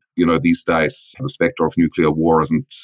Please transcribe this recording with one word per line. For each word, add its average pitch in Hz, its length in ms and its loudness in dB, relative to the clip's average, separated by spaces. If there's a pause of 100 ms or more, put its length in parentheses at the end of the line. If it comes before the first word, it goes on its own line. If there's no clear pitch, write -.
(160)
you 87 100 2
know, 82 140 2
these 85 240 0
days, 80 560 -2
the 67 100 -8
specter 82 360 -2
of 78 120 -2
nuclear 80 340 2
war 80 300 2
isn't, 76 320 -2 (100)